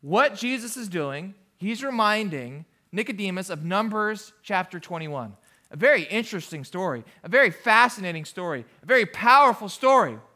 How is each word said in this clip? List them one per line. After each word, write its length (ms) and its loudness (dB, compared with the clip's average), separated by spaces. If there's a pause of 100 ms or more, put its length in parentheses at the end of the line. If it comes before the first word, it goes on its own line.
What 340 2
Jesus 440 -6
is 100 -10
doing, 460 -6 (240)
he's 260 -6
reminding 800 -2 (280)
Nicodemus 580 -6
of 140 -8
Numbers 680 -2 (100)
chapter 360 -4
twenty-one. 580 -10 (360)
A 40 -14
very 260 2
interesting 640 -6
story, 400 -6 (180)
a 60 -14
very 220 4
fascinating 760 2
story, 400 -6 (180)
a 40 -20
very 200 4
powerful 600 4
story 500 2 (180)